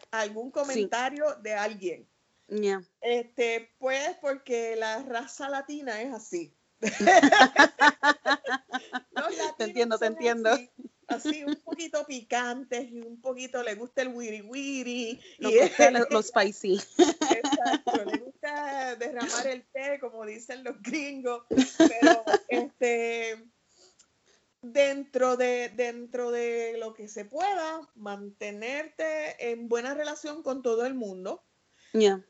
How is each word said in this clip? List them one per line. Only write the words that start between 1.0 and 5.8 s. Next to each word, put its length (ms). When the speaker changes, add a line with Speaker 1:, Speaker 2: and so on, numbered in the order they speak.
Speaker 1:
de 180
alguien. 520
Speaker 2:
Ya. 340
Speaker 1:
Este, 760
pues, 420
porque 560
la 260
raza 460
latina 540